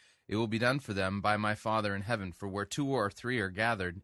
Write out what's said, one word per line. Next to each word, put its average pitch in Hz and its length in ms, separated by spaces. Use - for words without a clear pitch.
it 101 80
will 113 100
be 110 120
done 127 200
for 113 140
them 95 260
by 107 160
my 104 200
Father 107 380
in 98 100
heaven. 101 280
For 101 160
where 98 180
two 143 220
or 117 240
three 123 280
are 95 100
gathered 95 540